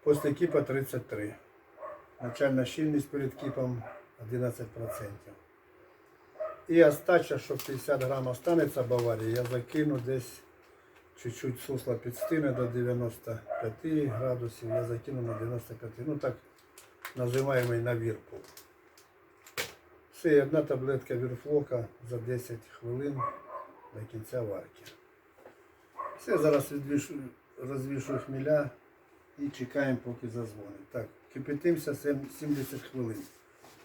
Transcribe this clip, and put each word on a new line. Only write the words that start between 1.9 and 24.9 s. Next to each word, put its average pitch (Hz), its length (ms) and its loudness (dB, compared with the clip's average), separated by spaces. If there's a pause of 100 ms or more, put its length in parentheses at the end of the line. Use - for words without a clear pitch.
Начальна 127 420 2
щільність 151 440 0
перед 139 260 -2
кипом 127 480 -4 (400)
одинадцять 120 440 -2
процентів. 110 680 -10 (1400)
І 165 160 10
остача, 160 540 6
що - 180 -4
п'ятдесят 131 460 0
грам 131 240 0
останеться 143 560 2
Баварії, 117 500 2
я 123 120 2
закину 127 540 0
десь 123 420 -4 (760)
чуть-чуть, 123 440 -6
сусла 127 340 -2
підстине 135 580 0
до 123 140 2
дев'яносто 120 720 -2 (220)
п'яти 147 460 0
градусів, 120 640 -2
я 113 160 2
закину 120 380 -4
на 117 120 -2
дев'яносто 113 400 -6
п'яти. 113 320 -12
Ну 147 120 -2
так, 131 160 -2 (840)
називаємо 123 580 2
на 117 220 2
вірку. 113 400 -4 (1800)
Все, 156 240 6
і 139 60 10
одна 147 200 4
таблетка 131 540 0
вірфлока 127 680 0 (240)
за 120 80 -4
десять 117 520 -4
хвилин 131 500 -4 (760)
до 110 180 -10
кінця 117 300 -6
варки. 95 400 -8 (1400)